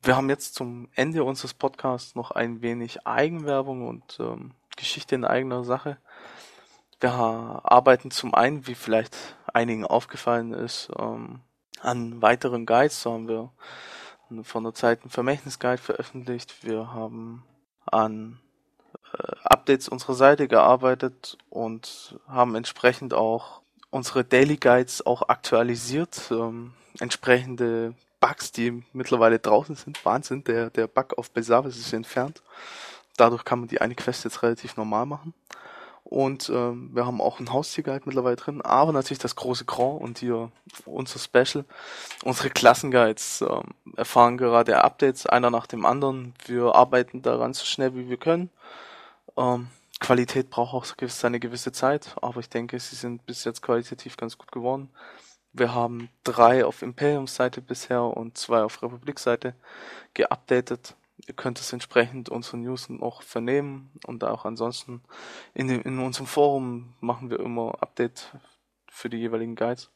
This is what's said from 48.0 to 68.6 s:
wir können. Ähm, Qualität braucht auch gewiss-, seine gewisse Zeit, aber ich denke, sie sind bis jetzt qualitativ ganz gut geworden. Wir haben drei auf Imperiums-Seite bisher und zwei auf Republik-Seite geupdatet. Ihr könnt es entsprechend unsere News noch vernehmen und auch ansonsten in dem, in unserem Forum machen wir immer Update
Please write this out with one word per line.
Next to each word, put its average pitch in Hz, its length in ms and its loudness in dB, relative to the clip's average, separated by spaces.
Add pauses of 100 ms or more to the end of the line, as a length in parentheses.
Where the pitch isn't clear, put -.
wir 123 80 -4
können. 170 320 0 (880)
Ähm, 123 320 0 (300)
Qualität 127 500 2
braucht 120 240 -2
auch - 240 -8
gewiss-, 123 220 -8
seine 120 200 0
gewisse 120 320 -8
Zeit, 139 500 -2
aber 120 180 -6
ich 117 100 -14
denke, 120 300 -6
sie - 160 -14
sind 120 300 -12
bis - 180 -12
jetzt - 180 -6
qualitativ 120 560 -4
ganz 117 200 -10
gut - 140 -20
geworden. 131 380 -6 (640)
Wir 120 200 2
haben 120 360 -2 (140)
drei 120 420 8
auf - 160 -4
Imperiums-Seite 127 800 -2
bisher 123 420 -4
und 117 340 -6
zwei 117 260 2
auf - 200 -4
Republik-Seite 123 720 -4 (580)
geupdatet. - 840 -2 (320)
Ihr 127 60 -16
könnt 123 260 -6
es - 120 -10
entsprechend 120 560 0
unsere 120 300 -8
News 123 320 -8
noch 120 320 -8
vernehmen 135 680 -4 (160)
und 120 200 -8
auch 110 180 -4
ansonsten 117 580 -6 (520)
in 131 160 -4
dem, 127 140 0
in 131 160 -6
unserem 131 280 -6
Forum 131 720 0
machen 120 300 -6
wir 117 100 -4
immer 117 420 -6
Update - 520 -6 (580)